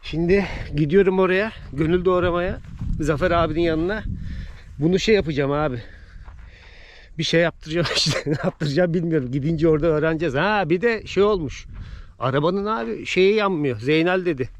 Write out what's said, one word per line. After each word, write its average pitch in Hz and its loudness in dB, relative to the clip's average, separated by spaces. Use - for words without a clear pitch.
Şimdi 175 0
gidiyorum 180 4
oraya, 190 2
Gönül 160 2
Doğrama'ya. 180 0
Zafer 156 0
abinin 165 0
yanına. 170 0
Bunu 175 2
şey 214 4
yapacağım 143 0
abi. 143 -2
Bir 160 -4
şey 160 2
yaptıracağım 160 0
<laughs> - -4
işte. - 0
Ne 147 0
yaptıracağım 165 0
bilmiyorum. 160 0
Gidince 151 0
orada 156 4
öğreneceğiz. 156 0
Ha, 190 2
bir 170 2
de 226 0
şey 185 2
olmuş. 190 0
Arabanın 147 0
abi 226 -4
şeyi 190 4
yanmıyor. 156 0
Zeynel 165 2
dedi. 131 -2